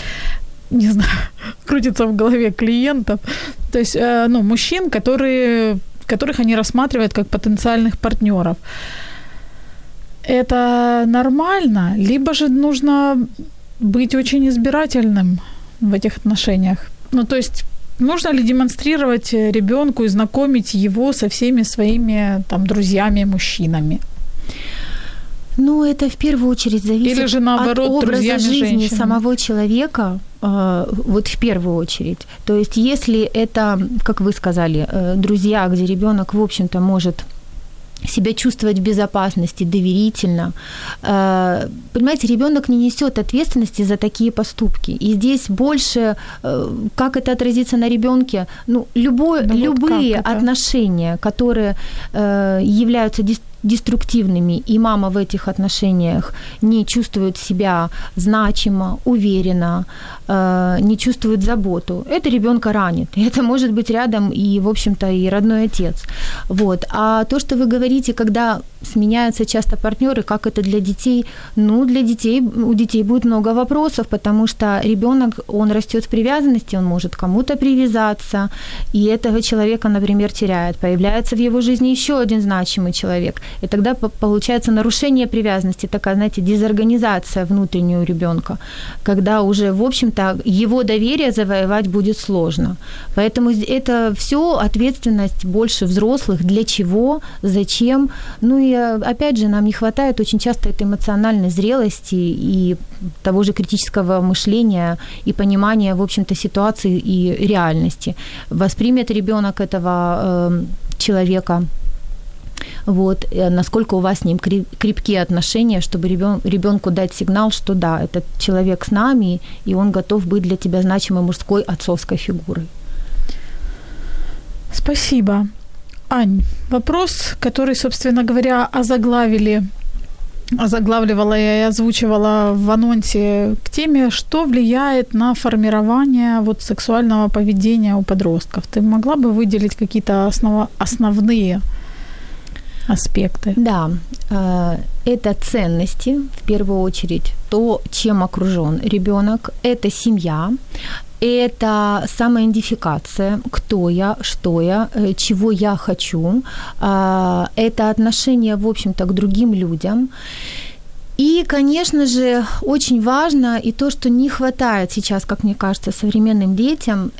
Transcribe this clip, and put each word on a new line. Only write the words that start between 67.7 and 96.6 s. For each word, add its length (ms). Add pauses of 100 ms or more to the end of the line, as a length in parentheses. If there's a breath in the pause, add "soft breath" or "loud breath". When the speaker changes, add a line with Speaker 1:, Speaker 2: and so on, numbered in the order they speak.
Speaker 2:
когда 460 (340)
сменяются 520
часто 320
партнёры, 460
как 220
это 160
для 180
детей? 460 (300 loud breath)
Ну, 300
для 160
детей, 400
у 320
детей 300
будет 220
много 280
вопросов, 540
потому 400
что 180
ребёнок, 840
он 240
растёт 320
в 40
привязанности, 680
он 80
может 300
к 40
кому-то 360
привязаться, 920 (460 loud breath)
и 100
этого 360
человека, 480
например, 420
теряет. 440
Появляется 600
в 40
его 220
жизни 300
ещё 260
один 240
значимый 500
человек. 500 (200 loud breath)
И 60
тогда 260
по-, 160
получается 640
нарушение 560
привязанности, 600
такая, 280
знаете, 260
дезорганизация 1040
внутренняя 540
у 40
ребёнка, 540 (460 loud breath)
когда 380
уже, 300
в 100
общем-то, 640
его 380
доверие 480
завоевать 560
будет 300
сложно. 580 (400 loud breath)
Поэтому 380
з-, 120
это 500
всё 500
ответственность 800
больше 400
взрослых, 580
для 200